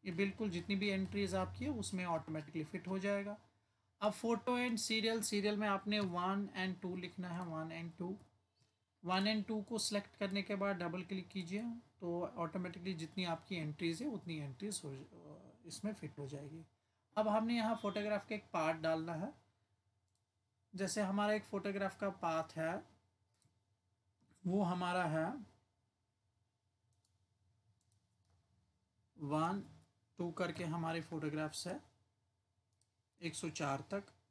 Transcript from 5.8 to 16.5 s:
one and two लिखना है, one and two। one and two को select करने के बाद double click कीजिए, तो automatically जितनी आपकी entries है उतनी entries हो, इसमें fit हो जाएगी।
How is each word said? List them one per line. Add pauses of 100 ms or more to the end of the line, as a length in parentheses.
one
and
two
लिखना
है,
one
and
two। (880)
one
and
two
को
select
करने
के
बाद
double
click
कीजिए, (400)
तो
automatically
जितनी
आपकी
entries
है
उतनी
entries
हो, (760)
इसमें
fit
हो
जाएगी। (520)